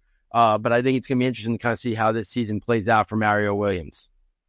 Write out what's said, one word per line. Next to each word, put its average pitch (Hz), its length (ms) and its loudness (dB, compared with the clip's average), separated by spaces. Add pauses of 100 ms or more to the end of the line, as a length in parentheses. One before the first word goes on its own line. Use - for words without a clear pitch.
(320)
Uh, 110 280 4
but 117 120 0
I 120 120 2
think 131 140 2
it's - 100 -6
gonna 131 100 0
be 123 80 2
interesting 113 320 -4
to - 40 -8
kinda 117 160 -2
see 117 180 -4
how 110 160 2
this 113 180 -4
season 107 320 -4
plays 113 260 -2
out 107 220 2
for 110 60 -6
Mario 104 400 2
Williams. 101 520 -4 (420)